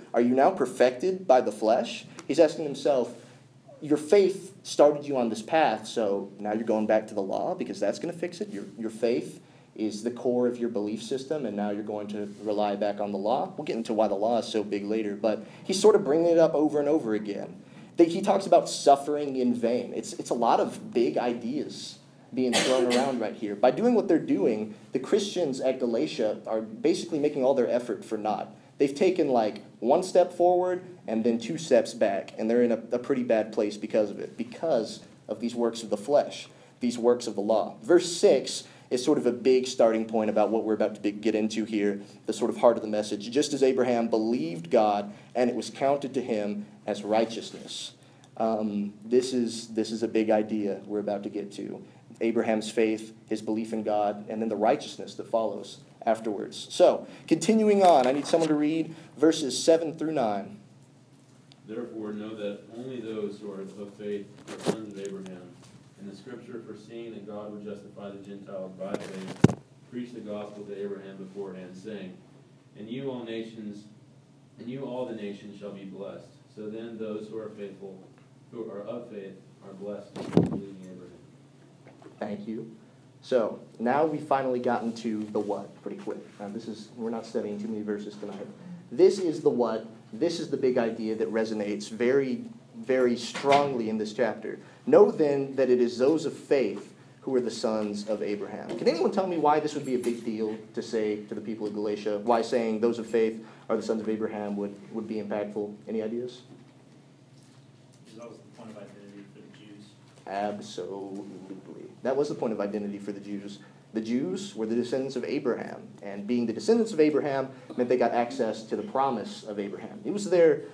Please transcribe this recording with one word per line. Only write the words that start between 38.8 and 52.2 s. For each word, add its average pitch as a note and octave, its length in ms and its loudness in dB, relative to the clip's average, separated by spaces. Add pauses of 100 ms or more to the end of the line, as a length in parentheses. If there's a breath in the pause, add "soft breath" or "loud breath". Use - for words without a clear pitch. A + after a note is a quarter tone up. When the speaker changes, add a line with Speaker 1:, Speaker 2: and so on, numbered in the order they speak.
Speaker 1:
is B2 160 -2
sort D3 140 4
of A#2+ 80 0
a B2 60 4
big B2+ 340 4
starting A2+ 400 2
point A2 240 0
about G#2 200 4
what A2 140 0
we're A2 100 2
about G#2+ 200 0
to - 60 -14
be, G#2 100 0
get G#2 240 0
into G#2+ 300 0
here, G#2 360 0 (260 loud breath)
the A2 60 -2
sort A2+ 180 0
of A2 80 -4
heart A#2 180 8
of A#2 60 -4
the G#2+ 60 -4
message. G#2 420 -4
"Just D3 220 2
as C3+ 100 -2
Abraham A#2+ 460 4
believed C#3 600 -2
God, G#2 420 2 (220 loud breath)
and B2 160 2
it A#2+ 60 -2
was A2 120 -6
counted C#3 460 0
to B2+ 80 -2
him G#2 440 -2 (200)
as G#2 180 -4
righteousness." - 880 -2 (440 soft breath)
Um, G#2+ 580 -2 (100)
this B2 300 2
is, A2+ 340 -2
this A2 220 -2
is A2+ 120 -6
a A2 60 2
big A2 220 2
idea G#2+ 560 0
we're G#2 140 -4
about G2+ 240 -4
to G#2 40 -6
get G2+ 240 -8
to. - 300 -10 (400 loud breath)